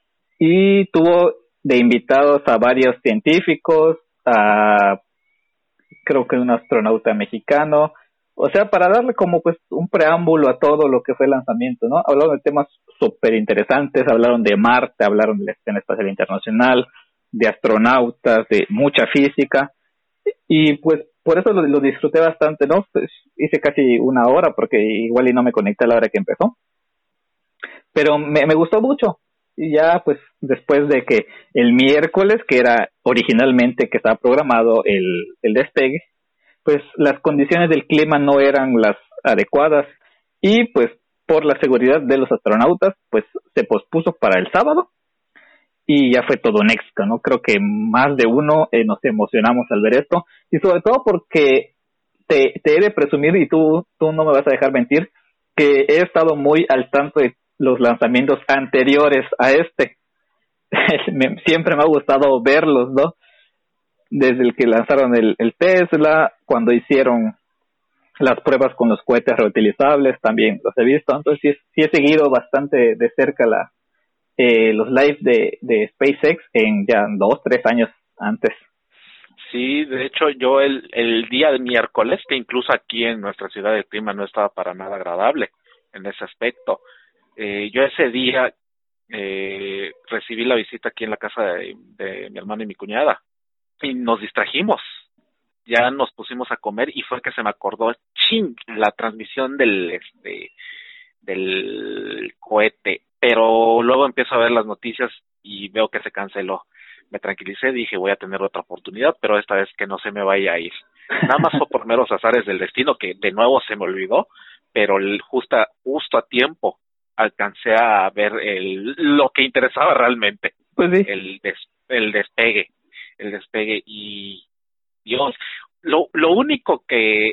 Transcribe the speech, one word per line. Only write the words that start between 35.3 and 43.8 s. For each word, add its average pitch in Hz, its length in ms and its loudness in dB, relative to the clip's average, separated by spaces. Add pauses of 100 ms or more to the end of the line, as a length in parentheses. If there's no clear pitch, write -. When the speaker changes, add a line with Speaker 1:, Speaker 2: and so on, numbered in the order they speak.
Speaker 1:
el 107 120 0
despegue, 135 480 -2 (600)
pues, 147 160 2 (180)
las 139 240 2
condiciones 156 500 0
del 151 160 0
clima 151 320 2
no 143 220 2
eran 135 360 2
las 107 200 2 (280)
adecuadas 143 640 2 (540)
y, 220 320 4
pues, 120 160 2 (380)
por 160 180 2
la 143 160 0
seguridad 131 420 2
de 135 160 0
los 131 120 -2
astronautas, 131 640 2 (160)
pues, 110 140 -2 (300)
se 123 100 0
pospuso 160 560 -2